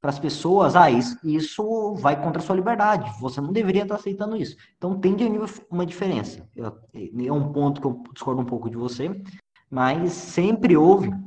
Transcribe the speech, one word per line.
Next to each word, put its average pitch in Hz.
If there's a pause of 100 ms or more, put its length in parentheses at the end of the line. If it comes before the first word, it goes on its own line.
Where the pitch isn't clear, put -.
pras 143
pessoas, 165
"Ah, 170
isso, 120
isso 208
vai 147
contra 165
a -
sua 190
liberdade, 208 (120)
você 127
não 143
deveria 202
tá 202
aceitando 208
isso." 165 (200)
Então 190
tem 190
de 240 (440)
uma 175
diferença. 156
Eu, 113 (280)
é 110
um 147
ponto 143
que -
eu 123 (100)
discordo 131
um 123
pouco 117
de 113
você, 123 (600)
mas 139
sempre 190
houve 180 (180)